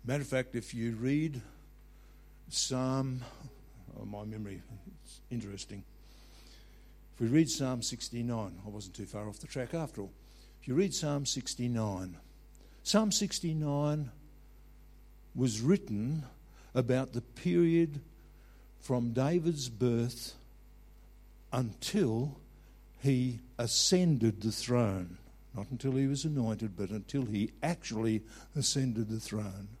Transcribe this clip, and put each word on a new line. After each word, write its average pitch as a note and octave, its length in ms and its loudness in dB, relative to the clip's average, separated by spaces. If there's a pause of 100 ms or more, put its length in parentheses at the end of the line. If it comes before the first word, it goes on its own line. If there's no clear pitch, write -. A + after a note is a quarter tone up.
Matter C#3 180 0
of B2 40 -6
fact, B2+ 300 -2
if A2+ 180 -6
you A#2 180 -2
read C3+ 500 0 (1040)
Psalm, C3 760 0 (760)
oh, G#2 60 -10
my G#2 180 -8
memory, G#2+ 380 -8 (420)
it's - 160 -20 (100)
interesting. G2+ 540 -10 (1300)
If - 60 -8
we A#2 80 2
read D#3 220 6
Psalm B2+ 320 0
sixty-nine, A#2 840 -4
I - 40 -10
wasn't G2+ 260 -12
too G2+ 100 -8
far G#2+ 220 -8
off G2+ 100 -12
the - 80 -14
track B2+ 280 -6
after D#3+ 260 -4
all. G2 120 -8 (500)
If - 40 -10
you B2+ 80 0
read F#3+ 200 4
Psalm C#3+ 320 0
sixty-nine, G#2+ 880 -2 (680)
Psalm G#3+ 300 4
sixty-nine D3 1000 0 (1200)
was A#2+ 260 2
written C#3 640 2 (500)
about B2+ 380 2
the A#2+ 80 -4
period E3 800 2 (800)
from A#2+ 320 0
David's D3 560 2
birth A#2 680 0 (1160)
until B2+ 880 2 (600)
he B2+ 380 2 (180)
ascended A#2+ 840 4
the A2 100 0
throne. G2 680 0 (360)
Not G#2 160 -8
until C3 220 -2
he C3+ 160 4
was C#3 160 -2
anointed, A2+ 520 0
but F#2+ 140 -2
until A2+ 360 -4
he G#2+ 260 0 (100)
actually A2+ 600 0 (340)
ascended B2 540 0
the A2 100 -4
throne. G2+ 480 -6 (120)